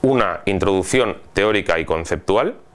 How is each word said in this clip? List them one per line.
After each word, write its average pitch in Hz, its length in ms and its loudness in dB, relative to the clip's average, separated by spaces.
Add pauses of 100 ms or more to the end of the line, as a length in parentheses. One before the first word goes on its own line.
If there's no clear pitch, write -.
una 117 420 2
introducción 98 720 0 (160)
teórica 98 460 0
y 80 80 -4
conceptual 90 680 -2 (180)